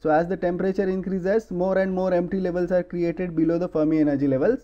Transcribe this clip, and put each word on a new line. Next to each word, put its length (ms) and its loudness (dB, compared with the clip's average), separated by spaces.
So 100 0
as 180 2
the 80 -4
temperature 520 -2
increases, 600 -2
more 280 0
and 140 0
more 220 0
empty 240 0
levels 320 -2
are 120 2
created 520 -4
below 240 2
the 100 -2
Fermi 300 2
energy 280 2
levels, 380 2